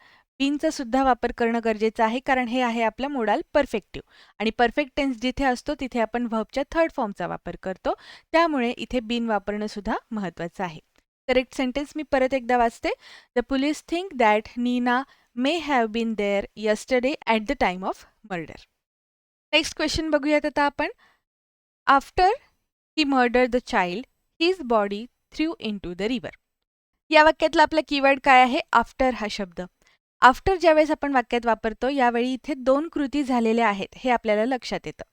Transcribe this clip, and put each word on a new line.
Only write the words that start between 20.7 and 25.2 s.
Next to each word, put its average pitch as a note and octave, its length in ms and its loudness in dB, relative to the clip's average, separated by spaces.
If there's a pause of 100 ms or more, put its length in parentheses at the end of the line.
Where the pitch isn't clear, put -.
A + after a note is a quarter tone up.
"After C#4 420 2 (680)
he D#4 100 0
murdered B3 480 2
the B3 160 0
child, F#3+ 320 -2 (380)
his F4+ 260 0
body G#3+ 400 0 (280)